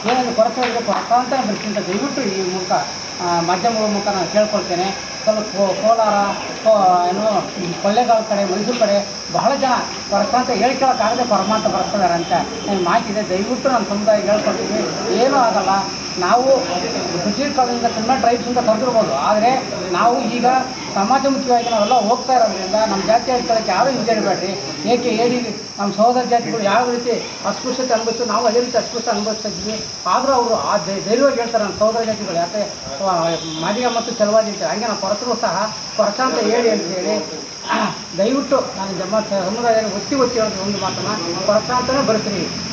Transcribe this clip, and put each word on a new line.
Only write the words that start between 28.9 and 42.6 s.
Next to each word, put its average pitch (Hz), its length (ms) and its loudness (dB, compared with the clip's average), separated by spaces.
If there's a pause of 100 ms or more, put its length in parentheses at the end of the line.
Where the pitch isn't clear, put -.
ಅನುಭವಿಸ್ತಾ 208 380 -4
ಇದ್ವಿ. 208 360 -8 (220)
ಆದರೂ 262 260 2
ಅವರು 233 200 2
ಆ 190 240 0
ಧೈ-, 185 320 -4
ಧೈರ್ಯವಾಗಿ 269 260 4
ಹೇಳ್ತಾರೆ 233 280 0
ನಮ್ಮ 190 160 -4
ಸಹೋದರ 226 240 2
ಜಾತಿಗಳು, 202 320 -4
ಯಾಕೆ, 175 280 -2 (420)
ಆ, 170 240 2 (320)
ಮಾದಿಗ 214 240 -2
ಮತ್ತು 233 260 -2
ಚಲವಾದಿ 208 380 2
ಅಂತ. 180 140 -6
ಹಂಗೆ 190 220 -2
ನಾವು 214 160 -4
ಕೊರತರು 214 400 -2
ಸಹ 202 340 -2 (220)
ಕೊರಚ 208 220 2
ಅಂತ 254 160 2
ಹೇಳಿ 226 340 2
ಅಂತ 202 120 0
ಹೇಳಿ, 175 480 -4 (880)
ದಯವಿಟ್ಟು 262 380 2 (220)
ನಾನು 190 220 -6
ನಮ್ಮ 190 200 0
ಸಮುದಾಯದಲ್ಲಿ 208 760 0
ಒತ್ತಿ - 200 -4
ಒತ್ತಿ 240 240 2
ಹೇಳೋದು 190 240 -2
ಒಂದು 202 140 -4
ಮಾತನ್ನ, 185 300 -4 (380)
ಕೊರಚ 208 240 2
ಅಂತಲೇ 254 320 0
ಬರೆಸ್ರಿ 208 500 -2 (220)